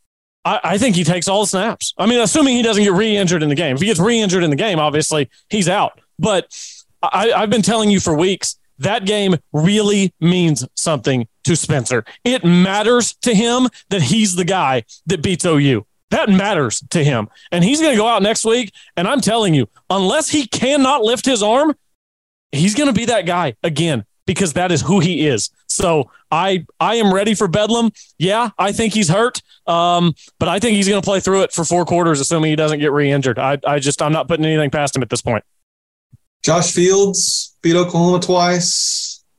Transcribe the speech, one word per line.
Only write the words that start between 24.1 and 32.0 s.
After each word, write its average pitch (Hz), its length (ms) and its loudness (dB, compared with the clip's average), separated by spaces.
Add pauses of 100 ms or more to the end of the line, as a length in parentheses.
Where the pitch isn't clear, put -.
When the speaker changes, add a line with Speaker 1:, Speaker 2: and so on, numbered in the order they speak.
Speaker 1:
because 175 280 -2
that 180 180 0
is 156 80 0
who 170 200 2
he 156 260 0
is. 123 240 -2 (180)
So 165 420 0 (200)
I, 180 340 0 (160)
I 196 160 0
am 208 180 2
ready 202 200 0
for 208 120 0
Bedlam. 214 460 0 (260)
Yeah, 208 400 0
I 196 140 0
think 220 200 -2
he's 214 160 0
hurt, 202 320 0 (260)
um, 175 480 2 (260)
but 165 80 -2
I 175 100 -2
think 220 180 0
he's 196 120 0
gonna 202 120 0
play 196 200 -2
through 190 220 0
it 175 100 -2
for 170 120 -4
four 170 200 0
quarters, 165 340 0